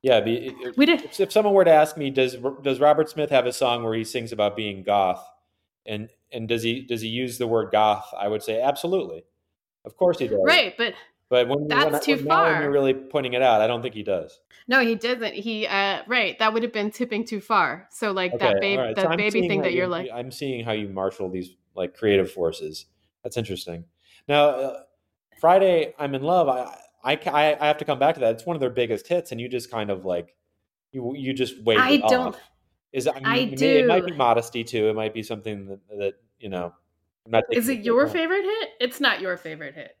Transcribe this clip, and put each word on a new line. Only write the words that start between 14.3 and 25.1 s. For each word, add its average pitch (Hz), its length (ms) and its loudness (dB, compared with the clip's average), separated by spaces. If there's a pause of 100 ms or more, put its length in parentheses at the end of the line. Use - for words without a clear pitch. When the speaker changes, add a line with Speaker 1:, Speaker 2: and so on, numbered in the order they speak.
Speaker 2:
No, 254 120 4
he 226 140 2
doesn't. 226 400 -4
He, 214 320 -6
uh, 196 400 -2
right, 220 320 -2
that 220 160 2
would 226 80 0
have 233 100 -6
been 214 200 -4
tipping 233 320 -6
too 214 160 -8
far. 180 500 -2
So, 214 220 -6
like, 185 260 -2
that 202 160 2
Speaker 1:
Okay, 190 60 2
Speaker 2:
babe-, 196 180 0
Speaker 1:
all - 80 0
right. 113 100 -4
So 190 60 0
Speaker 2:
that 170 80 2
Speaker 1:
I'm 165 80 0
Speaker 2:
baby 208 220 0
Speaker 1:
seeing - 100 0
Speaker 2:
thing 196 80 0
Speaker 1:
how - 60 -2
Speaker 2:
that 180 80 0
you're 180 160 0
Speaker 1:
you're, - 0 -
Speaker 2:
like 170 240 -6
Speaker 1:
I'm 120 180 -10
seeing 127 340 -8
how 117 60 -4
you 107 180 -4
marshal 95 420 -4
these, 92 260 -10 (180)
like, 90 220 -6
creative 98 340 2
forces. 80 560 -6 (380)
That's 101 120 -8
interesting. 87 500 -8 (420)
Now, 147 220 4
uh, 131 320 -6 (580)